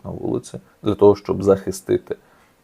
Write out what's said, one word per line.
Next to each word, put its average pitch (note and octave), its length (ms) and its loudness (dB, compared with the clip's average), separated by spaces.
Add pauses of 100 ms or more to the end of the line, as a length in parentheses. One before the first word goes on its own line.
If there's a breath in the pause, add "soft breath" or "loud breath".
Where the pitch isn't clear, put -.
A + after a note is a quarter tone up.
на F#2+ 60 -12
вулиці - 500 -8 (220 soft breath)
для G#2 120 -2
того, G2+ 220 6
щоб F#2 260 -6
захистити F#2+ 760 -2 (480 soft breath)